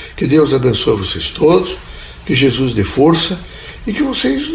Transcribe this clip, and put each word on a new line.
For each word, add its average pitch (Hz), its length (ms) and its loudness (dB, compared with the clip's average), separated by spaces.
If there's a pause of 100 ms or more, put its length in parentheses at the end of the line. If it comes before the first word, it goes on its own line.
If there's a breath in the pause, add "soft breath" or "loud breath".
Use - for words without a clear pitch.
(160 loud breath)
Que - 100 -2
Deus 139 260 4
abençoe 120 440 2
vocês 90 340 -4
todos, 180 460 2 (480 loud breath)
que - 100 -2
Jesus 127 400 2
dê 101 100 2
força 165 540 2 (480 loud breath)
e 220 60 -4
que 302 100 -2
vocês 269 520 -2